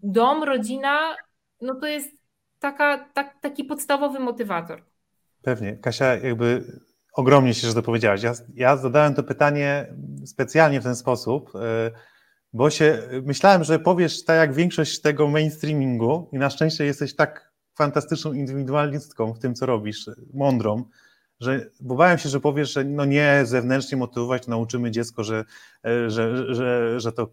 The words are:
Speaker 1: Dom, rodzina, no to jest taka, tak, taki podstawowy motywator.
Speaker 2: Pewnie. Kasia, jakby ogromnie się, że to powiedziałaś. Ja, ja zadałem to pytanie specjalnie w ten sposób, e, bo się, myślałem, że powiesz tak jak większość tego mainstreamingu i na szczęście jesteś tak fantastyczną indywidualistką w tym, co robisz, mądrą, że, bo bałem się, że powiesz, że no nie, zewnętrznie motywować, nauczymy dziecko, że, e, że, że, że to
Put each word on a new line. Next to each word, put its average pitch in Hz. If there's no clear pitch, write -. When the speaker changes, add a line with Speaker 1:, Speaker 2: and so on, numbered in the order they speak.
Speaker 1:
Dom, 233
rodzina, 277
no 262
to 269
jest 294
taka, 285
tak, 277
taki 285
podstawowy 277
motywator. 208
Speaker 2:
Pewnie. 110
Kasia, 123
jakby 120
ogromnie 131
się, 117
że 113
to 113
powiedziałaś. 110
Ja, 120
ja 127
zadałem 135
to 143
pytanie 143
specjalnie 143
w 110
ten 123
sposób, 123
e, 113
bo 127
się, 151
myślałem, 170
że 156
powiesz 175
tak 160
jak 156
większość 165
tego 147
mainstreamingu 151
i 139
na 139
szczęście 156
jesteś 143
tak -
fantastyczną 147
indywidualistką 139
w 117
tym, 123
co 131
robisz, 107
mądrą, 123
że, 131
bo 127
bałem 170
się, 147
że 135
powiesz, 143
że 135
no 143
nie, 143
zewnętrznie 131
motywować, 120
nauczymy 117
dziecko, 117
że, 110
e, 117
że, 117
że, 120
że 113
to 113